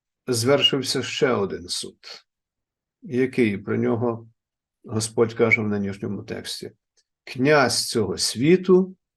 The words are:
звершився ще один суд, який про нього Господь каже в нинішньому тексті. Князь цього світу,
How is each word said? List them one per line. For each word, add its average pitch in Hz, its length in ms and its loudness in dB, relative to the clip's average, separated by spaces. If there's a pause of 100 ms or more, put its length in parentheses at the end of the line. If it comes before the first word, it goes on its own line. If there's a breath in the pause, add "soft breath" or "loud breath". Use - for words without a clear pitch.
(260)
звершився 131 760 2
ще 127 300 0
один 90 360 -2
суд, - 300 -10 (1040)
який 123 560 0
про 110 180 -4
нього 117 520 -2 (560)
Господь 110 500 -2
каже 113 260 2
в 107 80 -4
нинішньому 101 540 -6
тексті. - 500 -12 (520)
Князь 135 640 2
цього 95 300 -2
світу, 185 760 2 (200)